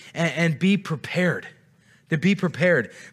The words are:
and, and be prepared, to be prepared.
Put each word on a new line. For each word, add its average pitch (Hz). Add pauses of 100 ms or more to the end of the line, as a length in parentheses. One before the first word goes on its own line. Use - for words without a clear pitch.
(140)
and, 160
and 156
be 196
prepared, 139 (640)
to 160
be 190
prepared. 165 (220)